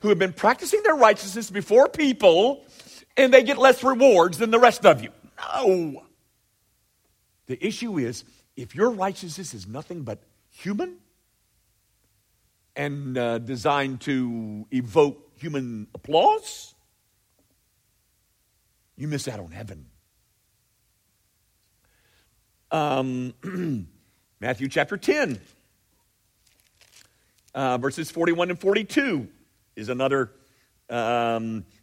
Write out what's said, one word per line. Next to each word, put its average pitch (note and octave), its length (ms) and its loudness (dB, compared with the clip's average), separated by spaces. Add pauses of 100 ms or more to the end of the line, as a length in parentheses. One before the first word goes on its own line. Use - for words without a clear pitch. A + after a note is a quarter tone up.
who G#3 80 0
have F#3+ 100 4
been F#3 140 -2
practicing D4 500 0
their E4+ 120 4
righteousness G#3+ 540 2
before G#3 400 4
people, B3+ 760 2 (520)
and C4 160 6
they C4 100 10
get C#4 140 0
less B3+ 260 6
rewards A3+ 540 6
than A3+ 140 -2
the A#3 80 4
rest A#3+ 260 6
of C#3+ 180 8
you." - 80 -14 (260)
No. F#3 640 -2 (1400)
The C3 180 -8
issue A3 320 -6
is, A#2+ 260 -4 (320)
if B2 200 -16
your A3 160 2
righteousness F#3+ 600 -8
is F#2+ 140 -16
nothing D3+ 360 -14
but A2 200 -12 (260)
human E4 480 -10 (1800)
and, C#3+ 420 -8
uh, A#2 220 -2
designed C3+ 640 -4
to A#2 680 -6
evoke C3+ 680 0
human B2+ 560 -8
applause, - 840 0 (2250)
you C#3+ 120 -10
miss D3 200 -6
out A2 120 -10
on E2 120 -16
heaven. F2+ 380 -16 (2750)
Um, C3 720 -4
<clears throat> E3 460 -8 (520)
Matthew B2+ 300 -6
chapter D3+ 260 -4
ten, F#3 460 -2 (2250)
uh, B2+ 240 -2
verses C#3 320 -6
forty-one E3+ 400 0
and F3 80 -10
forty-two G3+ 680 -2 (480)
is G#2+ 140 -10
another, C3 420 -2 (580)
um, A#2 760 -4 (180)